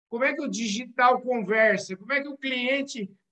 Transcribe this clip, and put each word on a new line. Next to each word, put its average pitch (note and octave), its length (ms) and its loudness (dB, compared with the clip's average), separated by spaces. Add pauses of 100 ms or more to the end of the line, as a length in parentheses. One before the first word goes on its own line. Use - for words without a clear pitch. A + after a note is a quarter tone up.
como A#3 160 -2
é D4 80 2
que D4+ 100 -4
o C4+ 60 -4
digital B3 720 2
conversa? A3 720 2
Como G#3+ 160 -14
é C#4 120 0
que C#4+ 60 -10
o C#4 100 -12
cliente B3+ 720 -4 (220)